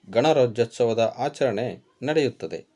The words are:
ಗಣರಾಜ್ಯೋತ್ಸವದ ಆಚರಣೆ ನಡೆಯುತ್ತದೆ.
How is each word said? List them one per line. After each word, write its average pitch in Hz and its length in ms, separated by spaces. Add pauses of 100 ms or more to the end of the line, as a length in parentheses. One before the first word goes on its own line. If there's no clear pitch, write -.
(100)
ಗಣರಾಜ್ಯೋತ್ಸವದ 117 1080
ಆಚರಣೆ 120 640 (180)
ನಡೆಯುತ್ತದೆ. 131 720